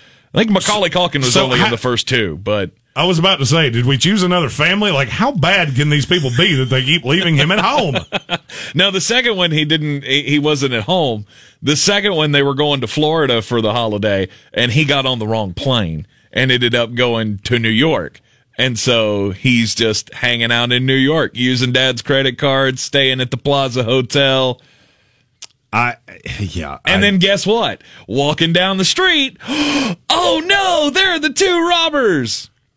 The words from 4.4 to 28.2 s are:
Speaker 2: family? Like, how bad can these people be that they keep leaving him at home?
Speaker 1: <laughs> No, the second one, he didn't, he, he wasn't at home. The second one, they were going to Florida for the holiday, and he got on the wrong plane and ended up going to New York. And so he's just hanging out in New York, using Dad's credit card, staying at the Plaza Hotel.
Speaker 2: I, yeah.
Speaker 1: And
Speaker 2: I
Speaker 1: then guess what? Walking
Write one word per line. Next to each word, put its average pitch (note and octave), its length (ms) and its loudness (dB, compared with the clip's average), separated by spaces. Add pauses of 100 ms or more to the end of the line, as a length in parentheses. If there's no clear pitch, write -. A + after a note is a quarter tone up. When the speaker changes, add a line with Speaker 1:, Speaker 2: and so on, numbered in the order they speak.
Speaker 2:
family? G3 420 0
Like, C3+ 180 0
how A#3+ 220 0
bad E3+ 440 0
can D3 140 0
these C#3+ 160 2
people D3+ 320 0
be C3+ 180 2
that C3 100 0
they C3 180 0
keep D3+ 220 0
leaving E3 300 2
him D3+ 160 2
at G#3+ 80 0
home? A3+ 420 0
Speaker 1:
<laughs> - 40 -10 (720)
No, F#3+ 160 2
the F#3+ 100 -2
second A#3+ 360 0
one, F3 140 0
he D3+ 140 2
didn't, D3+ 380 -2
he, C3+ 200 0
he C#3+ 160 0
wasn't C#3+ 340 0
at A2 100 -2
home. B2+ 420 -2 (360)
The D3 140 0
second G3+ 400 0
one, D3+ 160 0
they C#3+ 120 4
were C#3 100 2
going C#3+ 280 0
to G#2+ 60 -2
Florida D3+ 540 0
for A#2 200 -2
the G#2+ 120 2
holiday, G#2 560 0 (240)
and A#2+ 180 0
he D3+ 140 2
got C#3 200 0
on B2+ 140 -2
the G#2+ 80 -4
wrong G#2+ 260 -2
plane F#2 520 -2 (260)
and C3 200 0
ended B2 240 2
up A#2 180 0
going A2+ 460 -2
to A#2+ 200 -2
New A2+ 100 0
York. A2+ 500 0 (380)
And B2 200 0
so G#2 540 0
he's A#2 440 2
just A2 380 -2
hanging A#2 380 -2
out A#2+ 200 0
in B2+ 140 0
New C3 100 2
York, C3+ 400 2
using B2 360 0
Dad's B2+ 300 0
credit C3+ 360 0
card, C3+ 420 0
staying C3 420 0
at B2 100 -4
the B2 60 -6
Plaza C3+ 460 -2
Hotel. C3 800 0 (1120)
Speaker 2:
I, A#2 240 0 (440)
yeah. E2 460 -8
Speaker 1:
And F#3+ 120 2
Speaker 2:
I G3 40 0
Speaker 1:
then G3 180 2
guess F#3+ 280 0
what? G3 340 -2 (260)
Walking D3+ 460 0